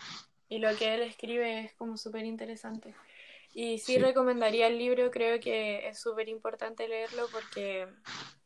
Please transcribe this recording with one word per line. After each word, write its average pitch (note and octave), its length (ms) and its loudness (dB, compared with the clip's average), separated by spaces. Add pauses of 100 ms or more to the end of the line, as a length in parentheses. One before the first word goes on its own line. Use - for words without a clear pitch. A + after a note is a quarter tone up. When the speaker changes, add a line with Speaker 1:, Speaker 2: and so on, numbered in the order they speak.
(480)
Speaker 1:
y A3 100 -6
lo A3 180 4
que A3 180 2
él A#3 80 2
escribe A#3 580 -2
es A3 140 -12
como A3+ 220 -8
súper A3 280 -8
interesante. A3 720 -10 (600)
Y A#3 240 -2
sí B3+ 160 0
Speaker 2:
Sí. B3+ 40 10
Speaker 1:
recomendaría B3 720 6
el A#3 100 2
libro, B3 320 4
creo A#3 300 2
que A3 480 -2
es G#3+ 120 -12
súper A3 280 -2
importante A3 580 -6
leerlo A3+ 460 -4
porque G3 560 -6 (580)